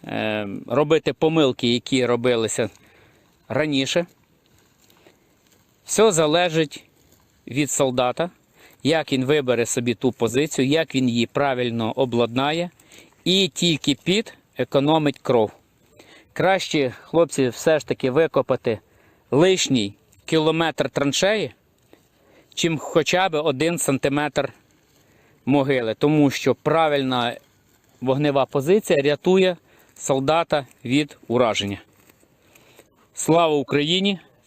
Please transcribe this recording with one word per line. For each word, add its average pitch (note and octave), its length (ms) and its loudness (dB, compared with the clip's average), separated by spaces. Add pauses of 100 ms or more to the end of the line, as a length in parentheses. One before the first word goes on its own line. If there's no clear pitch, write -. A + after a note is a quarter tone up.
е, G#2+ 400 -4 (200)
робити D3 460 0
помилки, C#3+ 600 0
які B2 320 0
робилися A#2 640 0 (800)
раніше. C#3+ 580 -2 (1800)
Все G#3+ 260 4
залежить D#3+ 720 0 (640)
від C3+ 240 -4
солдата, B2+ 580 -2 (540)
як D3+ 300 0
він C3 120 -2
вибере B2+ 400 0
собі A#2+ 280 -2
ту B2 180 0
позицію, C3 560 0
як D3+ 280 -2
він C3 140 0
її A#2 160 0
правильно B2 680 -2
обладнає. C3 800 -2 (540)
І F#3 240 2
тільки D3+ 560 -2
піт G3 300 -2 (240)
економить D3 640 0
кров. A2+ 320 0 (840)
Краще, D#3 680 0
хлопці, D3 480 0
все D#3 300 0
ж - 80 -10
таки B2+ 240 -2
викопати C3 680 0 (520)
лишній C3+ 640 2 (320)
кілометр D#3+ 640 0
траншеї, D#3+ 640 -2 (1000)
чим E3 240 -2
хоча F3+ 520 0
б D3+ 120 -2
один D#3 360 -2
сантиметр C#3 760 -2 (920)
могили. C3 480 0
Тому D3 380 2
що - 240 0
правильна C#3 840 0 (680)
вогнева C#3 420 0
позиція D3+ 560 0
рятує F3+ 560 2 (380)
солдата D3 680 0 (200)
від C#3+ 320 -2 (100)
ураження. G#2 540 0 (1300)
Слава D#3+ 420 2
Україні! E3 640 0 (280)